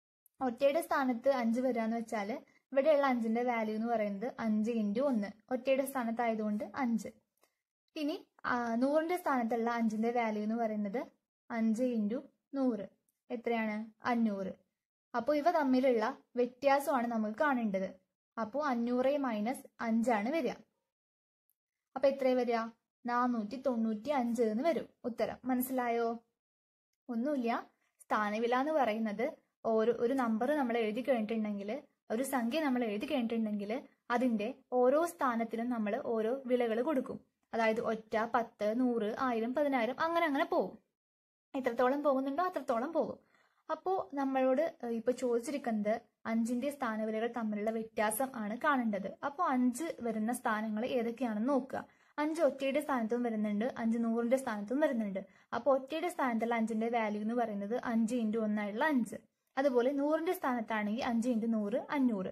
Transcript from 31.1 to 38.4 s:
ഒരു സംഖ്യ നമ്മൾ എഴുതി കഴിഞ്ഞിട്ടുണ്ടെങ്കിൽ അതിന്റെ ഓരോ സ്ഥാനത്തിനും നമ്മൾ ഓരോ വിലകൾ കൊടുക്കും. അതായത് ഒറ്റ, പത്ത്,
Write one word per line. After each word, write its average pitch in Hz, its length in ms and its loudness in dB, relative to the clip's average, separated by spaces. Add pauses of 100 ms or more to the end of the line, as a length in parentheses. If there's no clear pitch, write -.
ഒരു 226 120 0
സംഖ്യ 262 360 0
നമ്മൾ 254 240 2
എഴുതി 214 220 -2
കഴിഞ്ഞിട്ടുണ്ടെങ്കിൽ 226 760 -2 (300)
അതിന്റെ 240 420 2 (180)
ഓരോ 254 340 4
സ്ഥാനത്തിനും 233 640 -2
നമ്മൾ 220 360 -2
ഓരോ 226 400 0
വിലകൾ 240 360 2
കൊടുക്കും. 269 380 -2 (340)
അതായത് 226 280 2
ഒറ്റ, 220 360 -2 (160)
പത്ത്, 226 460 0